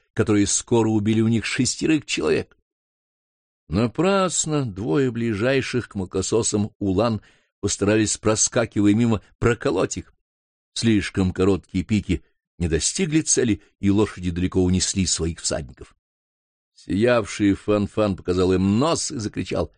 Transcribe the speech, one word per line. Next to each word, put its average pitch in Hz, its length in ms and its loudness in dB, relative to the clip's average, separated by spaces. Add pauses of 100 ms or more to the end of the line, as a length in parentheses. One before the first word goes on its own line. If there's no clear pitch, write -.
(120)
которые 104 340 2
скоро 113 420 0
убили 110 320 0
у 113 60 2
них 113 180 0
шестерых - 640 -2
человек. 156 500 -2 (1120)
Напрасно 151 960 0
двое 127 460 -2
ближайших 117 800 -2
к - 80 -16
молокососам 104 800 -2
улан 101 420 0 (400)
постарались, 101 580 0
проскакивая 107 760 0
мимо, 113 260 2 (200)
проколоть 117 560 0
их. - 180 -14 (600)
Слишком 98 580 0
короткие 92 500 2
пики 92 400 0 (340)
не 82 120 -2
достигли 151 540 0
цели, 120 400 0 (180)
и 98 100 2
лошади 98 400 0
далеко 90 320 0
унесли 92 420 0
своих 82 360 -4
всадников. - 560 -8 (800)
Сиявший 107 800 0
Фан-Фан 104 600 0
показал 90 380 0
им 95 260 2
нос 151 320 -2
и - 60 -10
закричал: 104 600 -6